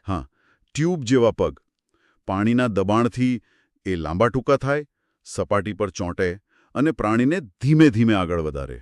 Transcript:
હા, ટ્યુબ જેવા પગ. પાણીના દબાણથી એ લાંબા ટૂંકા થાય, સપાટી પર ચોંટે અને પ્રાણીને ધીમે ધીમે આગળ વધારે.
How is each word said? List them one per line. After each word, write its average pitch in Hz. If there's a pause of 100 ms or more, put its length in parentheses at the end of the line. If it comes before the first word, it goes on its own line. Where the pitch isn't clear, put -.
હા, 82 (460)
ટ્યુબ 160
જેવા 117
પગ. 82 (680)
પાણીના 117
દબાણથી 113 (440)
એ 92
લાંબા 85
ટૂંકા 131
થાય, 143 (380)
સપાટી 101
પર 92
ચોંટે 90 (360)
અને 147
પ્રાણીને 123
ધીમે 151
ધીમે 113
આગળ 87
વધારે. 69